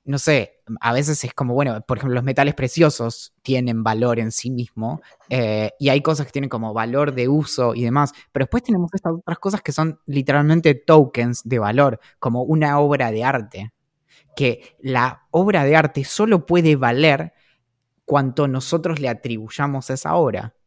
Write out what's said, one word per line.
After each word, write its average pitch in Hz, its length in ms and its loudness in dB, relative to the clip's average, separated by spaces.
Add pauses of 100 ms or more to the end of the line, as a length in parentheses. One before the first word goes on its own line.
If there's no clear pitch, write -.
no 139 140 -4
sé, 135 420 0 (220)
a 117 100 0
veces 143 320 -2
es 120 80 -10
como, 123 220 -4
bueno, 123 320 -2
por 127 100 -2
ejemplo, 123 200 -2
los 123 80 -2
metales 139 300 2
preciosos 135 840 0
tienen 123 420 -2
valor 113 360 0
en 113 120 -2
sí 120 200 -8
mismo, 120 500 -6 (300)
eh, 107 480 -2
y 139 100 0
hay 139 140 4
cosas 147 240 0
que - 60 -16
tienen 139 180 -4
como 110 240 -4
valor 131 400 -2
de 127 140 0
uso 135 460 0
y 117 80 -4
demás, 139 300 0 (180)
pero - 140 -2
después - 180 -2
tenemos 180 300 0
estas 175 220 -4
otras 170 240 -8
cosas 196 240 -4
que 147 100 -6
son 160 320 -2
literalmente 147 680 4
tokens 123 680 2
de 120 140 -2
valor, 117 400 2 (200)
como 123 240 -2
una 147 360 2
obra 143 320 2
de 110 140 -2
arte, 113 480 -4 (600)
que - 460 -2
la 127 520 -2
obra 180 320 2
de 147 120 4
arte 151 280 0
solo 208 420 0
puede 165 300 4
valer 135 580 2 (720)
cuanto 139 420 0
nosotros 156 520 -4
le 131 80 -2
atribuyamos 120 840 -6
a 131 40 -4
esa 156 200 -4
obra, 117 400 -2 (120)